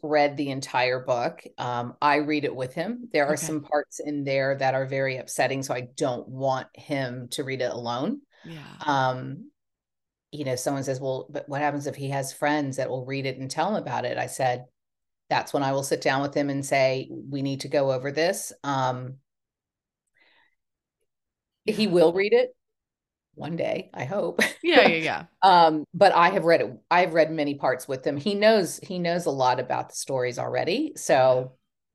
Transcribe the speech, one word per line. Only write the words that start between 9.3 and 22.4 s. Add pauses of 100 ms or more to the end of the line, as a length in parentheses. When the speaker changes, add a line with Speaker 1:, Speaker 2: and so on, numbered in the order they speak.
Speaker 1:
you
know,
someone
says,
"Well,
but
what
happens
if
he
has
friends
that
will
read
it
and
tell
him
about
it?"
I
said, (640)
"That's
when
I
will
sit
down
with
him
and
say,
'We
need
to
go
over
this.'" (140)
Um, (2500)
he
Speaker 2:
Yeah.
Speaker 1:
will
read
it (840)